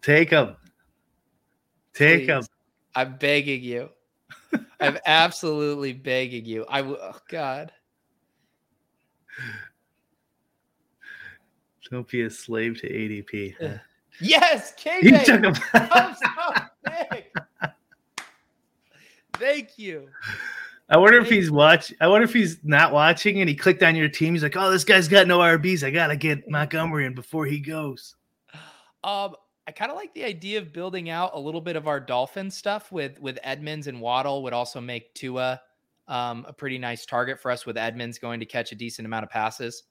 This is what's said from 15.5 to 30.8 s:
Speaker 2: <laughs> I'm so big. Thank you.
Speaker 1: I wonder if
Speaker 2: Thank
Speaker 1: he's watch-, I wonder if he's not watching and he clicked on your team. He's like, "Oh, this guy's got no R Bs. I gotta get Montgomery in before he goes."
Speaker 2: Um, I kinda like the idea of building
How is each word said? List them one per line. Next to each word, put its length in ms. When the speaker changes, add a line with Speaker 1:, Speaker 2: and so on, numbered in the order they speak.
Speaker 2:
<laughs> 100
I'm 400
so 480
big. 140
Thank 440
you. 300
Speaker 1:
I 80
wonder 220
if 100
Speaker 2:
Thank 80
Speaker 1:
he's 140
watch-, 500
I 60
wonder 180
if 80
he's 320
not 280
watching 480
and 80
he 60
clicked 280
on 140
your 120
team. 260
He's 80
like, 140
"Oh, 140
this 140
guy's 240
got 180
no 140
R 180
Bs. 240
I 80
gotta 260
get 320
Montgomery 580
in 80
before 320
he 140
goes." 540
Speaker 2:
Um, 300
I 60
kinda 220
like 200
the 100
idea 340
of 140
building 360